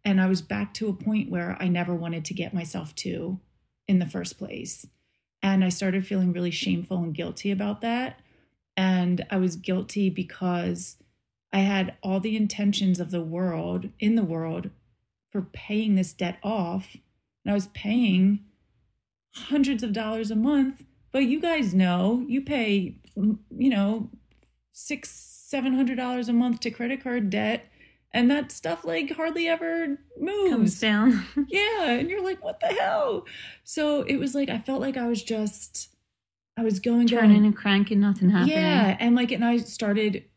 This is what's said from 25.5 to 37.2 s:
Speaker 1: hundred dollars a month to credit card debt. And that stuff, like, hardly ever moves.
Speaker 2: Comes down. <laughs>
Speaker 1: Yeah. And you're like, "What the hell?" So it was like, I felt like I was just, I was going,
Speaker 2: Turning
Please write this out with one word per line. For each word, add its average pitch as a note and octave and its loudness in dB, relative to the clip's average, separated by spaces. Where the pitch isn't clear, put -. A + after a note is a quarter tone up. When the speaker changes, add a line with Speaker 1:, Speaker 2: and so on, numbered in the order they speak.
Speaker 1:
hundred B3+ 2
dollars B3 -4
a A#3+ 0
month A#3 2
to A#3 -4
credit A#3+ -6
card A#3+ -2
debt. G#3+ -2
And A#3+ 4
that C#4+ 0
stuff, - -6
like, E4 -2
hardly E4 -2
ever E4 -2
moves. G4 0
Speaker 2:
Comes A3 2
down. G#3+ 4
<laughs> C#4+ 0
Speaker 1:
Yeah. G4+ 0
And B3+ 0
you're F#4+ -4
like, F#4 -4
"What D#5 -6
the E5 0
hell?" C5 -2
So D4 0
it - -2
was C4+ -4
like, C#4 0
I A3+ -4
felt C4+ -4
like C4+ -4
I B3 -4
was A#3 -2
just, - -6
I A#3 -4
was G#3+ 0
going, A#3+ 4
Speaker 2:
Turning A3 8